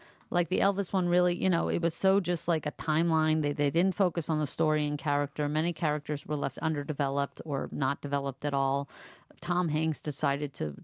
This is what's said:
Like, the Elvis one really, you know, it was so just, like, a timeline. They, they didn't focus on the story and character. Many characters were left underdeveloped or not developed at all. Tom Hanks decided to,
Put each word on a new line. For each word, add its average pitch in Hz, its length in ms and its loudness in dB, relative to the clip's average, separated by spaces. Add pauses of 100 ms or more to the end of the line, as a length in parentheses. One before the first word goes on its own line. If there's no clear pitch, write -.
(320)
Like, 175 180 0
the 180 100 0
Elvis 196 320 2
one 180 160 2
really, 175 280 4
you 190 140 0
know, 165 200 2
it 165 120 0
was 165 120 0
so 196 260 4
just, 175 300 -2
like, 160 160 0
a 147 80 -2
timeline. 160 680 2
They, 147 120 0
they 147 160 2
didn't 175 260 2
focus 175 340 0
on 156 100 2
the 151 80 0
story 151 380 0
and 147 120 -2
character. 147 500 -2
Many 156 240 0
characters 151 540 -2
were 156 100 -2
left 143 220 -4
underdeveloped 143 880 -2
or 147 260 -4
not 143 300 -2
developed 139 420 -4
at 147 100 -2
all. 139 360 0 (520)
Tom 175 280 0
Hanks 156 320 0
decided 143 540 -2
to, 147 180 -4 (100)